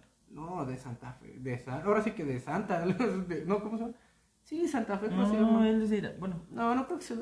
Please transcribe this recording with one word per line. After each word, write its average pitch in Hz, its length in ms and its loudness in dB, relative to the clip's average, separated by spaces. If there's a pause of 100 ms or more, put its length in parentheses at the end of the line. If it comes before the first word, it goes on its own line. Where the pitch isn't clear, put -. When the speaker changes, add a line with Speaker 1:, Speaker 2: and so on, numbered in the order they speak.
(300)
Speaker 1:
No, 165 360 -6
de 123 120 -6
Santa 127 360 -12
Fe, - 260 -18
de 127 180 -4
Sa-, 131 260 -6
ahora 208 200 4
sí 214 80 0
que - 120 -6
de 131 160 -2
Santa, 170 460 -2
<laughs> - 0 -
de... 185 600 0
No, 202 160 2
¿cómo 214 160 -4
se 226 80 -4
llama? - 100 -8 (480)
Sí, 320 240 -2
Santa 220 320 0
Fe, 214 80 -2
¿cómo 185 200 2
se 208 80 4
Speaker 2:
No, 220 120 6
Speaker 1:
llama? 226 200 8
Speaker 2:
él 220 140 4
es 214 80 2
de 214 80 4
Ira-, 175 220 -2
bueno. 175 320 -4
Speaker 1:
No, 233 240 0
no 262 100 0
creo 339 140 -4
que - 60 -10
sea... 233 160 -6